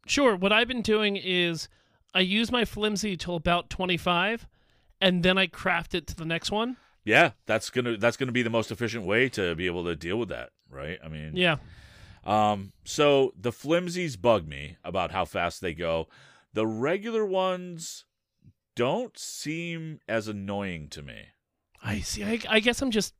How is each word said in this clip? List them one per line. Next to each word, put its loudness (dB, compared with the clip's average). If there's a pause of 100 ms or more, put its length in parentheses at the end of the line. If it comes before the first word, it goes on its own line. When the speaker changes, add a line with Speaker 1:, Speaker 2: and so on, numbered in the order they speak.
Speaker 1:
sure. 4
What 2
I've 4
been -4
doing 2
is -2 (460)
I 4
use 2
my 2
flimsy -2
till -6
about 0
twenty-five, 0 (540)
and 4
then 6
I 4
craft -2
it -2
to -6
the -8
next -4
one. -2 (280)
Speaker 2:
Yeah, 6 (140)
that's 0
gonna, 0
that's 2
gonna -2
be 2
the 0
most 0
efficient -4
way 4
to 0
be -2
able -2
to -2
deal -4
with -4
that, -10 (200)
right? -10
I -14
mean, -10
Speaker 1:
Yeah. 2 (680)
Speaker 2:
Um, 2 (120)
so 4
the -4
flimsies -2
bug 4
me -12
about -2
how 0
fast -4
they -4
go. -2 (460)
The 2
regular -2
ones -4 (720)
don't -2
seem -8
as -2
annoying -6
to -14
me. -16 (560)
Speaker 1:
I -4
see. -6
I, -2
I 4
guess 0
I'm 0
just 0